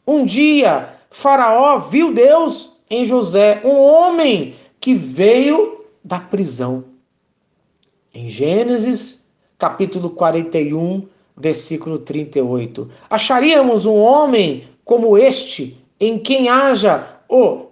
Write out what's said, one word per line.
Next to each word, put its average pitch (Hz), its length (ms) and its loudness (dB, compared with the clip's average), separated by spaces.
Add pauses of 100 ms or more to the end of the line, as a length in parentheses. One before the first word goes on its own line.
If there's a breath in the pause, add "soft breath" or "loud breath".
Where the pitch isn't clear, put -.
um 285 180 0
dia, 240 720 0 (160)
Faraó 269 680 2
viu 233 340 -2
Deus 277 640 2 (120)
em 240 160 -4
José, 208 600 0
um 277 120 2
homem 294 800 2 (240 loud breath)
que 254 160 0
veio 233 920 0 (200)
da 180 160 -8
prisão. 131 640 -6 (1300)
Em 120 140 -14
Gênesis, 214 1000 -4 (300)
capítulo 180 520 -4
quarenta 165 500 -2
e 147 120 -4
um, 175 360 -6 (280 soft breath)
versículo 156 640 -8
trinta 151 400 -8
e 135 40 0
oito: 123 460 -6 (220 soft breath)
"Acharíamos 254 760 0
um 214 120 0
homem 220 680 2 (200)
como 226 340 2
este, 247 680 -2 (140)
em 220 220 -2
quem 262 280 -2
haja 240 800 0
o 247 440 2